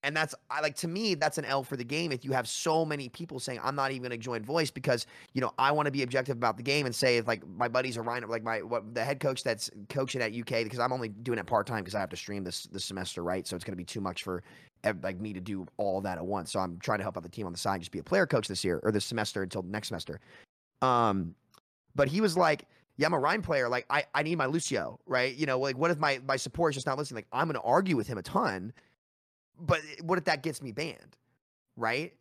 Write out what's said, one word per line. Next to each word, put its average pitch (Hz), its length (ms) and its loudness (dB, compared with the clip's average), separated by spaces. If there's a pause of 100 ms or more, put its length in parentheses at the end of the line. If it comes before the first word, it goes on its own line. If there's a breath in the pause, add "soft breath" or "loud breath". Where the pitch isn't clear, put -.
And 143 140 -2
that's, 156 180 2 (160)
I, 147 120 -2
like, 151 160 2
to 170 100 -2
me, 196 260 0
that's 151 240 2
an 147 80 -4
L 135 180 2
for 135 120 -4
the 123 80 4
game 151 280 0
if 127 140 -4
you 135 60 -2
have 123 160 2
so 160 380 2
many 143 240 -4
people 156 300 -10
saying, 123 220 -6
I'm 135 140 0
not 135 160 2
even 127 120 -4
gonna 120 140 -4
join 113 260 -4
voice 151 280 2
because, 127 340 0 (280 loud breath)
you 131 80 0
know, 123 180 0
I 139 120 6
wanna 147 200 4
be 135 120 0
objective 127 320 0
about 117 220 2
the 120 60 -12
game 139 220 2
and 120 100 -2
say 123 220 6
if, 113 100 2
like, 107 200 0
my 98 200 0
buddies 127 300 0
are 117 40 -4
Rhino, 117 260 -4
like, 113 160 -2
my, 113 180 -2
what, 113 340 -4
the 117 80 0
head 139 160 -2
coach 135 240 0
that's 113 260 -2 (200)
coaching 131 320 -2
at 110 100 0
U 117 120 -6
K, 117 200 0
because 117 160 -4
I'm 123 140 2
only 120 160 -2
doing 117 280 -2
it 92 80 -4
part-time 110 380 2
'cause 95 120 -8
I 101 40 2
have 92 100 -2
to 87 80 -8
stream 101 260 -6
this, 87 200 -6
this 95 220 -8
semester, 90 380 -6
right? 90 220 -2
So 95 100 -6
it's 85 100 -8
gonna 95 100 -6
be 87 100 -8
too - 140 -8
much 95 240 -4
for 90 180 -4 (440 loud breath)
ev-, 101 180 0
like, 92 160 -6
me 107 140 -6
to 92 80 -6
do 95 340 -6
all 98 240 0
that 92 180 -2
at 85 80 -6
once. 92 280 -4
So 98 80 2
I'm 87 180 -4
trying 107 200 0
to 95 40 -4
help 92 140 -4
out 82 60 -8
the 85 60 -14
team 107 160 -8
on 87 60 -4
the 87 80 -8
side, 98 220 0
just - 100 -12
be 95 80 -6
a - 40 -8
player 190 220 4
coach 117 220 2
this 95 160 -4
year 87 200 2
or 107 100 4
this 101 100 2
semester 104 400 -2
until 92 200 -6
next 104 260 -8
semester. 85 320 -8 (600 loud breath)
Um, 110 540 4 (580)
but 139 140 4
he 175 140 2
was 180 160 4
like, 160 260 4 (320 soft breath)
"Yeah, 147 120 2
I'm 175 60 4
a 147 60 4
Rein 170 220 2
player. 139 260 2
Like, 123 220 0
I, 147 160 2 (100)
I 151 80 4
need 165 140 0
my 139 80 2
Lucio, 131 600 0
right? 127 300 2
You 151 100 0
know, 131 140 2
like, 131 180 0
what 165 140 4
if 151 60 2
my, 143 280 2
my 135 120 2
support 156 340 0
is 135 40 -6
just 135 120 -4
not 135 100 2
listening?" 139 200 -6
Like, 104 160 -10
I'm 156 160 2
gonna 135 100 0
argue 165 380 4
with - 100 2
him 117 100 -4
a 95 40 -4
ton, 101 500 0 (880 soft breath)
but 165 220 2 (200)
what 170 160 2
if 170 80 -2
that 151 180 2
gets 156 180 -4
me 120 100 -8
banned, 139 460 -8 (580)
right? 120 460 0